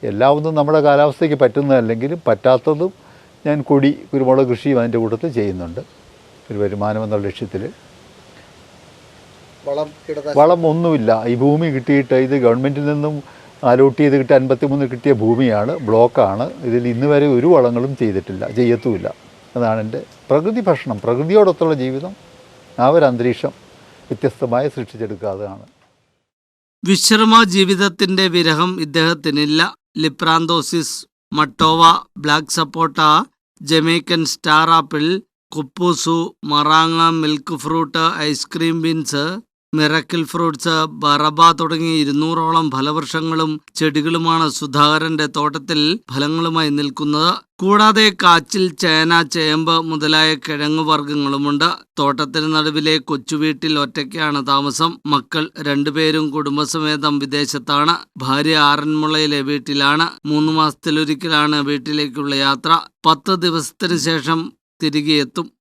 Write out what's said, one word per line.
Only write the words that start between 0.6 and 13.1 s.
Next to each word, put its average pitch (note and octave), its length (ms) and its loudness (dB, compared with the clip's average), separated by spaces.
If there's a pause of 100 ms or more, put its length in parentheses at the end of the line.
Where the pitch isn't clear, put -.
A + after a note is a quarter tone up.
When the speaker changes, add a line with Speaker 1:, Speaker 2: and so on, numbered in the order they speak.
Speaker 1:
കാലാവസ്ഥയ്ക്ക് D3 560 2
പറ്റുന്നതല്ലെങ്കിലും C3 840 0
പറ്റാത്തതും C3 640 0 (540)
ഞാൻ D3 120 0 (120)
കൊടി, C#3 220 4 (200)
കുരുമുളക് C3 400 2
കൃഷിയും B2+ 300 0
അതിൻ്റെ A#2 220 -2
കൂട്ടത്തിൽ A2+ 340 -4
ചെയ്യുന്നുണ്ട്, F2+ 440 -6 (680)
ഒരു G#2+ 140 -8
വരുമാനം G#2 420 -4
എന്നുള്ള G#2 220 -4
ലക്ഷ്യത്തിൽ. G2 380 -8 (2000)
Speaker 2:
വളം, D3 220 -4 (160)
കീടനാശിനി? D3 360 -4
Speaker 1:
വളം E3+ 300 6
ഒന്നുമില്ല. D#3 400 2 (200)
ഈ B2 120 2
ഭൂമി D#3 320 2
കിട്ടിയിട്ട് C3 520 2
ഇത് C3+ 80 0 (100)
ഗവൺമെന്റിൽ C3+ 460 2
നിന്നും D3 260 -4 (540)